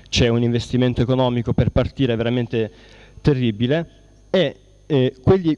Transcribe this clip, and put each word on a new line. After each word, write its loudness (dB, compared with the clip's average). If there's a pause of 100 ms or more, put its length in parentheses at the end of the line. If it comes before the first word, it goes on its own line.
c'è 0
un 2
investimento 0
economico 0
per 0
partire -2
veramente -2 (500)
terribile. 0 (400)
E, 0 (300)
eh, 0
quelli, 2